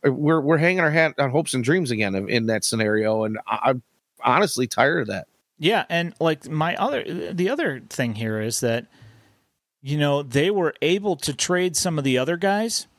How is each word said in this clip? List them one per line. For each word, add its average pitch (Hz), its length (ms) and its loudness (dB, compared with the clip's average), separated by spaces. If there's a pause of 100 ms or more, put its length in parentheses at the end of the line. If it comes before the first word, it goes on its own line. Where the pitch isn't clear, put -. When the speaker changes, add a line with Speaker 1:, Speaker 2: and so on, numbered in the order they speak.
Speaker 1:
we're, 151 380 2
we're 147 160 4
hanging 175 240 2
our 160 100 2
hat 160 280 2
on 135 120 0
hopes 151 240 0
and 127 80 0
dreams 147 280 2
again 107 240 0
in, 98 140 -2
in 117 180 0
that 110 180 0
scenario, 110 600 2
and 110 220 -4
I, 110 120 -2 (120)
I'm 127 120 -2 (420)
honestly 127 420 2
tired 143 360 2
of 107 60 -6
that. 95 200 -8 (300)
Speaker 2:
Yeah, 175 300 0
and, 170 300 -2
like, 160 300 -2
my 156 260 -2
other, 262 300 -4 (280)
the 180 180 -2
other 240 380 -4
thing 120 260 -4
here 110 260 -4
is 113 200 -4
that, 120 260 0 (960)
you 139 160 -4
know, 143 240 2
they 143 280 0
were 185 320 0
able 185 340 0
to 147 180 -6
trade 180 420 0
some 165 220 -2
of 139 60 -2
the 131 140 2
other 143 180 0
guys 202 520 -2 (100)